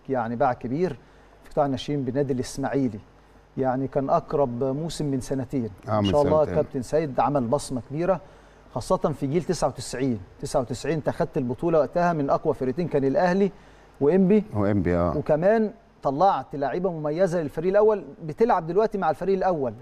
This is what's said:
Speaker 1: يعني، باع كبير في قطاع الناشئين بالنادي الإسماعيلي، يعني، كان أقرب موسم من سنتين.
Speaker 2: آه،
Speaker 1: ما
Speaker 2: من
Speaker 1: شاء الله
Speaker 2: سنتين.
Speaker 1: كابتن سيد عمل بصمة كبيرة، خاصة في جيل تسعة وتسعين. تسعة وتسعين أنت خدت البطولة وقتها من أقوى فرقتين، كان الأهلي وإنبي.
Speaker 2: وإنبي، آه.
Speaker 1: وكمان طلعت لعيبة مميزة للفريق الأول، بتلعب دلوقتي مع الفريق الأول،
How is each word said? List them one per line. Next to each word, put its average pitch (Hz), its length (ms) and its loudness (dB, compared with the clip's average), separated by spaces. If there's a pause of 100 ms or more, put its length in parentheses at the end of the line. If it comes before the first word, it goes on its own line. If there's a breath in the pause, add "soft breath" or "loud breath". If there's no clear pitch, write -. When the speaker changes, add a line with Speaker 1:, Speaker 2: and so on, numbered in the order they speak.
Speaker 1:
يعني، 120 280 -2
باع 127 160 2
كبير 135 440 -4 (480 soft breath)
في - 60 -20
قطاع 147 160 2
الناشئين 139 380 -4
بالنادي 131 280 -2
الإسماعيلي، 123 680 -4 (600 soft breath)
يعني، 131 300 -2
كان 139 220 -2
أقرب 143 540 0
موسم 147 420 -4
من 135 140 -2
سنتين. 127 500 -4 (180)
Speaker 2:
آه، - 20 -8
Speaker 1:
ما 110 100 2
Speaker 2:
من 101 100 2
Speaker 1:
شاء 147 120 4
الله 147 220 4
Speaker 2:
سنتين. 95 100 -4
Speaker 1:
كابتن 143 280 -2
سيد 147 380 -2
عمل 127 260 2
بصمة 127 440 -2
كبيرة، 170 300 0 (540 loud breath)
خاصة 180 220 0
في 156 300 -2
جيل 147 160 0
تسعة 160 260 -2
وتسعين. 123 520 -4 (200)
تسعة 147 200 -2
وتسعين 131 360 -4
أنت 143 140 -2
خدت - 280 -4
البطولة 151 400 0
وقتها 175 340 2
من 143 180 -2
أقوى 156 240 0
فرقتين، 131 340 -4
كان 139 160 0
الأهلي 180 480 2 (480 loud breath)
وإنبي. 190 440 4 (100)
Speaker 2:
وإنبي، 98 420 2
آه. 87 200 2
Speaker 1:
وكمان 190 540 2 (320)
طلعت 151 520 2
لعيبة 151 380 -2
مميزة 160 500 0
للفريق 160 280 -2
الأول، 208 340 4 (200)
بتلعب 180 420 2
دلوقتي 202 320 0
مع 165 120 2
الفريق 185 260 0
الأول، 165 460 0